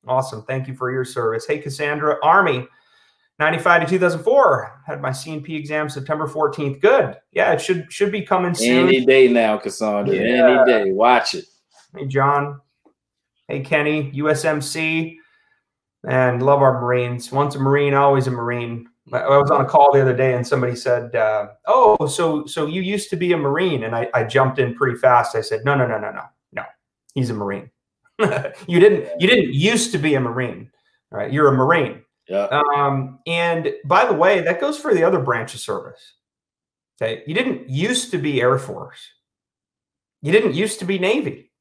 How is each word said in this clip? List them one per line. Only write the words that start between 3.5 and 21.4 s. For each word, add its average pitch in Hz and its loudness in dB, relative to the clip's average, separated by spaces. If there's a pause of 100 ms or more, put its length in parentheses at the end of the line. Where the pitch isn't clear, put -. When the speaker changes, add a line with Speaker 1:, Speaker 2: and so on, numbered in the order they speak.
Speaker 1:
to 151 -4
two 175 0
thousand 165 0
four. 220 2
Had 143 -10
my 135 -4
C 156 -10
and 147 -10
P 160 -12
exam 151 -4
September 147 -6
fourteenth. 147 -4
Good. - 2 (120)
Yeah, 226 0
it - 0
should, 175 -4
should 202 -2
be 202 -6
coming 180 0
soon. 127 2
Speaker 2:
Any 131 4
day 131 8
now, 113 2
Cassandra. 104 -4
Speaker 1:
Yeah. 123 4
Speaker 2:
Any - -
day. 107 2
Watch 113 2
it. 80 -12 (520)
Speaker 1:
Hey, 139 -10
John. 143 -2 (840)
Hey, 143 -6
Kenny. 151 -2
U 147 -2
S 151 0
M 151 -2
C. 160 -6 (880)
And 127 0
love 139 4
our 127 4
Marines. 123 -4
Once 139 -2
a 139 -6
Marine, 139 2
always 139 4
a 127 -4
Marine. 120 -6 (240)
I, 123 -4
I 139 4
was 139 2
on 143 2
a 135 2
call 143 4
the 139 6
other 127 2
day 131 0
and 123 -4
somebody 123 -2
said, 120 -2
uh, 107 -2 (180)